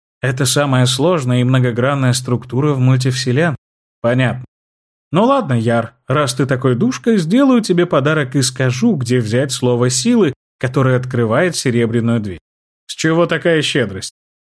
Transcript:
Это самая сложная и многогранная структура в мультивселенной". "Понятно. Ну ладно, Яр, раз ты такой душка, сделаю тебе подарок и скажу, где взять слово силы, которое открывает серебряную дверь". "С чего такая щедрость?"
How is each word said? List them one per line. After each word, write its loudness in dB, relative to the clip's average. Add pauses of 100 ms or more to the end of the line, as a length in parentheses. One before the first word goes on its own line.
(220)
Это -2
самая 2
сложная 0
и 2
многогранная 0
структура -2
в -2
мультивселенной". 0 (440)
"Понятно. 0 (680)
Ну 2
ладно, 0
Яр, 0 (140)
раз 0
ты -2
такой 0
душка, 0
сделаю 2
тебе 0
подарок 0
и 2
скажу, 0
где 0
взять -2
слово 0
силы, 0 (260)
которое 0
открывает 0
серебряную 0
дверь". -8 (460)
"С -12
чего 0
такая 0
щедрость?" -4 (420)